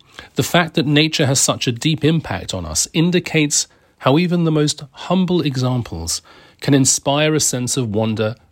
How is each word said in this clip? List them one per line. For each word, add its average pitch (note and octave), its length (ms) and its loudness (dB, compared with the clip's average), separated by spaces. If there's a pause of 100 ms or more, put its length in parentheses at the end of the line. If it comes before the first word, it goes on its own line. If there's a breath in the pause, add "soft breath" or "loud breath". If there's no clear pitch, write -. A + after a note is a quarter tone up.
(340 loud breath)
the C#3+ 80 0
fact E3 320 0
that C#3+ 120 0
nature D3+ 400 2
has C3 140 2
such - 280 0
a B2+ 40 0
deep D3+ 320 -2
impact D3+ 480 -2
on F2 140 -6
us D#2 260 -4
indicates D#3+ 760 0 (300 soft breath)
how C3+ 200 4
even F3 240 2
the D#3+ 80 2
most D3+ 400 0
humble F3+ 500 0
examples B2+ 800 -2 (400 loud breath)
can C#3 140 2
inspire C#3+ 600 2
a D3 60 2
sense B2 360 -2
of A#2 180 -2
wonder A2 400 0 (180)